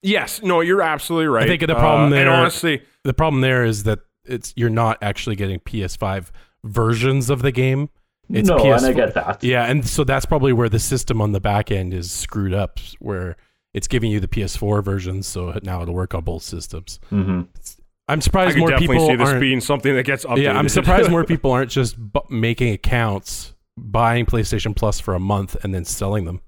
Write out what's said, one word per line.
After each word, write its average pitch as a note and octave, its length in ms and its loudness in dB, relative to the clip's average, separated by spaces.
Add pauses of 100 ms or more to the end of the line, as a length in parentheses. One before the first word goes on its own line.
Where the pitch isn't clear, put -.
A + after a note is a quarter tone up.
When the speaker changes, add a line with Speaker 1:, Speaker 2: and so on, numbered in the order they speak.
Speaker 1:
Yes, G3 400 -2
no, F3+ 180 2
you're F3+ 220 2
absolutely D#3+ 460 0
right. A2+ 160 2
Speaker 2:
I - 20 2
think E3+ 200 2
the D#3+ 100 2
Speaker 1:
Uh, - 40 0
Speaker 2:
problem D3+ 260 6
Speaker 1:
and C#3+ 60 4
Speaker 2:
there, C#3 160 4
Speaker 1:
honestly, C#3+ 540 2 (220)
Speaker 2:
the C3+ 100 0
problem D3+ 260 2
there C3 240 2
is G#2+ 200 -2
that G#2+ 160 0 (240)
it's, - 320 -10
you're A#2 120 2
not A2+ 320 0
actually G#2 360 -4
getting F#2+ 240 -4
P G#2+ 220 -6
S F2+ 140 -6
five F#2+ 360 -6 (320)
versions A#2 680 0
of C3+ 100 0
the C3 120 2
game. C3 360 0 (400)
It's G3+ 200 2
Speaker 3:
No, E3+ 80 6
Speaker 2:
P A2 120 6
S A2+ 120 6
four. C3 100 2
Speaker 3:
and B2 100 2
I A2+ 60 4
get - 80 -4
that. - 300 -4
Speaker 2:
Yeah, B2 200 2
and B2+ 240 0
so - 160 0
that's C3+ 220 0
probably C#3 260 2
where A#2 160 2
the A2 120 2
system A#2+ 420 -2
on G#2 100 0
the G2 80 -2
back G#2 300 0
end F#2+ 240 -2
is F2+ 160 -6
screwed G2 420 -4
up, G2 260 -2 (200)
where F2+ 380 -8 (360)
it's G2 160 -6
giving A2+ 220 0
you G#2 100 0
the F#2 80 -4
P - 140 -2
S F#2 140 -6
four G#2 260 0
versions, F#2+ 460 -4
so F2+ 340 -8
now F#2 200 -6
it'll E2+ 120 -6
work F2+ 200 -4
on E2+ 100 -6
both E2 180 -6
systems. - 560 -14 (140)
Speaker 3:
Mm-hmm. F#2+ 300 0 (120)
Speaker 2:
It's, - 240 -18 (300)
I'm D3+ 120 0
surprised F#3 300 2
Speaker 1:
I - 40 0
could C#3+ 40 2
Speaker 2:
more E3 120 4
Speaker 1:
definitely C3 260 2
Speaker 2:
people D#3+ 140 4
Speaker 1:
see C3 60 4
this A#2+ 120 2
Speaker 2:
aren't B2+ 120 2
Speaker 1:
being C3 200 2
something C#3 340 0
that B2+ 80 0
gets C3+ 220 -4
updated. B2+ 180 0
Speaker 2:
Yeah, C#3 160 2
I'm D3 100 2
surprised - 420 4
Speaker 1:
<laughs> - 20 4
Speaker 2:
more E3+ 120 2
people C#3 280 0
aren't B2 180 0
just B2+ 260 -2
bu-, A2+ 320 -6
making A#2 460 0
accounts, G#2+ 800 -2 (240)
buying A#2 480 0
PlayStation A2 480 0
Plus G#2 240 0
for - 160 -2
a F2 60 0
month, G2 420 -2
and G2 100 -4
then F2+ 120 -4
selling G2+ 400 -4
them. F2 240 -8